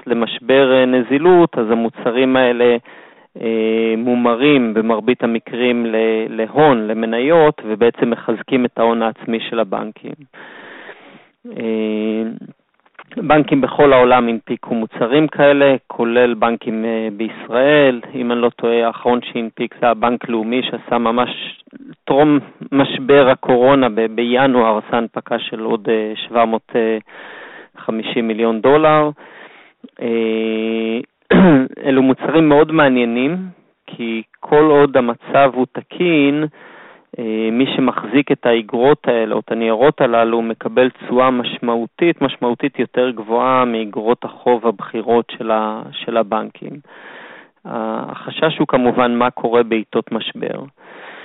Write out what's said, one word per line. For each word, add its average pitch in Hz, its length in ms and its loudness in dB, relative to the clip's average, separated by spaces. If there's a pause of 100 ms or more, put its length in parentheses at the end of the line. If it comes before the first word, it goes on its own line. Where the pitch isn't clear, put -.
למשבר, 123 640 2
אה, 131 140 4
נזילות, 139 720 2
אז 110 120 0
המוצרים 120 640 0
האלה, 123 400 2 (640)
אה, 113 560 -2
מומרים 120 800 0
במרבית 113 500 -2
המקרים 120 600 -2
ל-, 113 420 -2
להון, 113 580 0
למניות, 120 800 0
ובעצם 113 460 0
מחזקים 117 540 -2
את - 140 -6
ההון 117 240 2
העצמי 113 380 -4
של 113 200 -6
הבנקים. 110 520 -8 (1400)
אה, 110 640 -4 (960)
בנקים 147 440 0
בכל 143 320 2
העולם 123 360 4
הנפיקו 117 460 -6
מוצרים 120 540 0
כאלה, 143 460 4 (120)
כולל 120 480 0
בנקים, 110 500 -2
אה, 113 320 -4
בישראל. 127 840 2 (140)
אם 123 180 -4
אני 120 80 -2
לא 120 160 2
טועה, 117 300 0
האחרון 120 360 -2
שהנפיק 117 580 -8
זה 127 80 2
הבנק 117 400 -2
לאומי, 117 340 -2
שעשה 120 360 -4
ממש 120 640 -4 (420)
טרום 147 340 4 (340)
משבר 139 600 4
הקורונה 131 560 4
ב-, 113 260 -2
בינואר, 120 640 2
עשה - 180 -4
הנפקה 117 420 -4
של 113 220 -10
עוד, 110 280 -4
אה, 107 260 -2
שבע 117 300 -2
מאות 113 280 -4 (1040)
חמישים 113 520 -6
מיליון 113 320 -2
דולר. 151 500 4 (920)
אה, 113 960 -4 (340)
<clears throat> 165 540 4
אלו 135 160 2
מוצרים 139 460 2
מאוד 151 240 4
מעניינים, 131 640 0 (500)
כי 113 360 -10 (180)
כל 151 240 4
עוד 143 320 4
המצב 131 580 2
הוא 127 180 0
תקין, 147 720 0 (720)
אה, 110 340 -4
מי 127 140 0 (100)
שמחזיק 123 560 0
את - 140 -2
האגרות 120 600 2
האלה, 113 260 0
או 110 60 -2
את - 120 -8
הניירות 113 480 2
הללו, 117 420 2
מקבל 117 480 -2
תשואה 127 400 0
משמעותית, 120 920 -2
משמעותית 127 560 -4
יותר 127 320 -2
גבוהה 120 540 0
מאגרות 113 600 -4
החוב 120 420 -2
הבכירות 117 720 -2
של 113 120 -6
ה-, 110 320 -2 (100)
של - 240 -6
הבנקים. 110 640 -6 (840)
החשש 127 920 -6
הוא 156 100 -2
כמובן 123 460 2
מה 120 160 0
קורה 120 320 0
בעיתות 113 500 -4
משבר. 117 520 -8 (600)